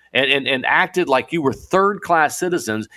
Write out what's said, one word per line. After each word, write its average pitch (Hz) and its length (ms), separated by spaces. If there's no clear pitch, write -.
and, 131 180
and, 135 160
and 131 200
acted 175 420
like 131 240
you 165 80
were 135 100
third-class 175 880
citizens 135 600